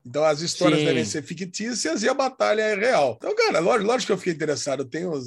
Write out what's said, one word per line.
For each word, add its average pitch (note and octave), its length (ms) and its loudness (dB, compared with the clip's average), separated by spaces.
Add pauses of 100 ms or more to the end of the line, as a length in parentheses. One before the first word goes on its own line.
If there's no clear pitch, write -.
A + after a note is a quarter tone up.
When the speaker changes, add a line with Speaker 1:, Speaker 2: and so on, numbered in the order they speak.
Speaker 1:
Então C#3 200 0
as D3+ 160 2
histórias D#3+ 400 2
Speaker 2:
Sim. D3+ 60 2
Speaker 1:
devem - 180 2
ser C#3+ 180 -6
fictícias G3+ 800 -6
e A#3+ 60 2
a C4 60 2
batalha A3 480 0
é G#3+ 120 0
real. F#3+ 440 2
Então, - 160 -4
cara, G#4+ 240 2
lógico, G3 280 2
lógico B3 200 0
que A3 60 0
eu F#3 60 2
fiquei F3+ 140 -2
interessado. C#3+ 480 -2
Eu B2+ 80 -8
tenho, E3+ 240 -6 (140)